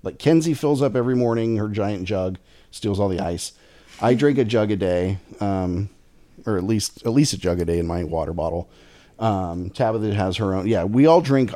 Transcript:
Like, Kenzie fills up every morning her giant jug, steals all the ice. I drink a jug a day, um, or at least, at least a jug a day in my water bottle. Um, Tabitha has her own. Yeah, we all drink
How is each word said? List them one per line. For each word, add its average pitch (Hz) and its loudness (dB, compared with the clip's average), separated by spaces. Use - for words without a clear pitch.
Like, - -8
Kenzie 160 2
fills 143 0
up 131 0
every 127 0
morning 113 0
her 104 -2
giant 101 -4
jug, 92 -4
steals 101 -4
all 101 0
the 90 -2
ice. 87 -6
I 123 4
drink 143 2
a 123 4
jug 107 0
a 107 0
day, 92 0
um, 95 -2
or 107 0
at 90 -2
least, 107 -2
at 120 0
least 139 2
a 98 -6
jug 90 0
a 85 0
day 85 0
in 85 0
my 85 -4
water 80 -4
bottle. 82 -4
Um, 92 -2
Tabitha 110 0
has 95 0
her 98 0
own. 95 -2
Yeah, 98 2
we 120 4
all 165 8
drink 135 0